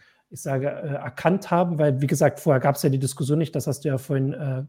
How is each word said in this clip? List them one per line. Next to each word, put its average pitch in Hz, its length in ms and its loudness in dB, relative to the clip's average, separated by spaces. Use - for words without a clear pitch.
ich - 80 -16
sage, 135 280 -2
äh, - 240 -6
erkannt 170 580 0
haben, 175 260 2
weil, 147 240 2
wie 143 60 2
gesagt, 139 320 2
vorher 135 220 4
gab's 139 220 0
ja 147 60 4
die 135 100 2
Diskussion 139 380 -2
nicht, 160 160 -2
das 143 140 -4
hast 135 160 -4
du 151 60 -2
ja 135 80 0
vorhin, 135 360 -2
äh, 135 360 -6